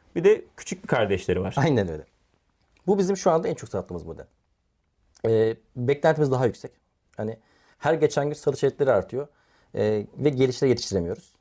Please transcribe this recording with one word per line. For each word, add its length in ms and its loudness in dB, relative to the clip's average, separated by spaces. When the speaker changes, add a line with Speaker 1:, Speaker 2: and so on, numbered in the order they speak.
Speaker 1:
Bir 80 0
de 180 4
küçük 260 -12
bir 40 -18
kardeşleri 540 0
var. 160 -6
Speaker 2:
Aynen 340 2
öyle. 120 -10
Bu 100 4
bizim 200 0
şu 140 2
anda 160 2
en 80 -2
çok 140 -12
sattığımız 340 -8
model. 220 -14
Ee, 280 2
beklentimiz 560 2
daha 140 2
yüksek. 260 -4
Hani 200 -6
her 160 0
geçen 320 2
gün 80 -4
satış 300 -2
adetleri 280 2
artıyor. 360 0
Ee, 300 0
ve 120 0
gelişleri 400 2
yetiştiremiyoruz. 720 -4